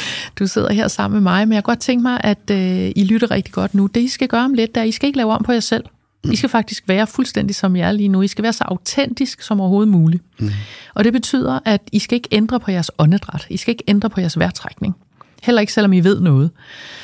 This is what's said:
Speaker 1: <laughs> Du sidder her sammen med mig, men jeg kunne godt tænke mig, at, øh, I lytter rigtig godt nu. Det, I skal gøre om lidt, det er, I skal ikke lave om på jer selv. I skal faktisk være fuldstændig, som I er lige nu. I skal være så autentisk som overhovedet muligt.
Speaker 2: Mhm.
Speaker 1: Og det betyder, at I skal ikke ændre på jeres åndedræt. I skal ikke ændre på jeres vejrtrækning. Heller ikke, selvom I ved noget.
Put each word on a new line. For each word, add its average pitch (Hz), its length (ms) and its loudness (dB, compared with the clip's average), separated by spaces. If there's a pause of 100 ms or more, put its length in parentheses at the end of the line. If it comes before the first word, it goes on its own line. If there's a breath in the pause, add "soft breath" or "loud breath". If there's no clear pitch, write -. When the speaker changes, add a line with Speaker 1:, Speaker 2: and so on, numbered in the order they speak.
Speaker 1:
<laughs> - 300 -12
Du 196 80 0
sidder - 260 0
her 202 140 0
sammen 202 280 -2
med 196 160 4
mig, 202 160 2
men 220 80 2
jeg 208 80 0
kunne 233 100 0
godt 233 80 -2
tænke 247 220 0
mig, 247 200 -2
at, - 280 -2
øh, 185 440 0
I 202 80 2
lytter 226 280 2
rigtig - 220 -4
godt 190 200 -2
nu. 196 140 2
Det, 233 140 0
I 247 60 0
skal 262 200 -2
gøre 240 180 0
om 269 80 0
lidt, 226 220 0
det 233 60 0
er, 220 40 0
I 220 60 0
skal 277 160 -2
ikke 277 100 -2
lave 226 160 0
om 233 100 -2
på 240 80 0
jer 240 80 2
selv. - 240 -2 (480)
I 233 40 2
skal 247 140 -2
faktisk - 380 -2
være 196 200 2
fuldstændig, 208 480 -2
som 190 200 0
I 180 40 0
er 175 120 2
lige 208 180 0
nu. 190 120 2
I 202 60 2
skal - 160 -4
være 226 100 0
så - 100 -6
autentisk 254 760 -4
som 208 200 -2
overhovedet 202 300 4
muligt. 170 320 4 (160)
Speaker 2:
Mhm. 107 100 -4 (440 loud breath)
Speaker 1:
Og 208 100 0
det 240 100 4
betyder, 254 520 -2
at 208 160 2 (100)
I 214 80 0
skal - 160 -2
ikke 240 160 -4
ændre 220 280 2
på - 120 -4
jeres 175 260 -2
åndedræt. 160 520 2
I 170 80 -6
skal - 140 -2
ikke 233 160 -6
ændre 208 220 2
på 202 100 -4
jeres 165 200 -2
vejrtrækning. - 560 -4 (480 soft breath)
Heller 240 180 4
ikke, 208 120 -2
selvom 202 200 4
I 185 60 6
ved 185 200 4
noget. 156 320 4 (520 loud breath)